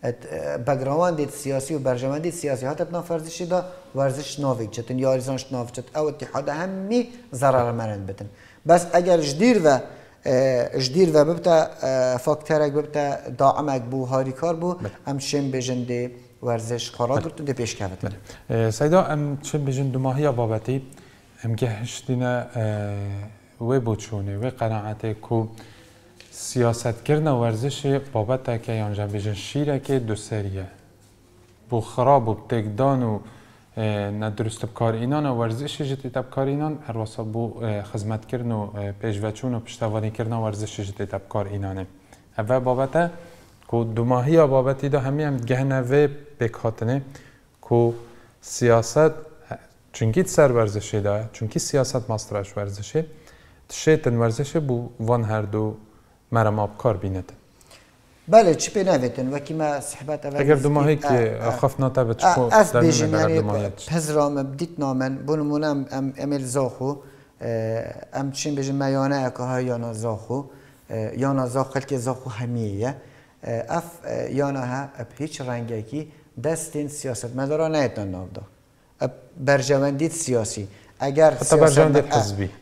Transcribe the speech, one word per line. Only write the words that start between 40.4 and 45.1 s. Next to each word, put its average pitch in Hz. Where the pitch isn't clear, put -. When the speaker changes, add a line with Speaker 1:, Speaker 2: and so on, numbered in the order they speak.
Speaker 2:
جدی 101
تبکار 101
اینانه. 95
اوه 113
بابته 135
که 117
دو 117
ماهی 131
بابتی 135
دا 139
همی 139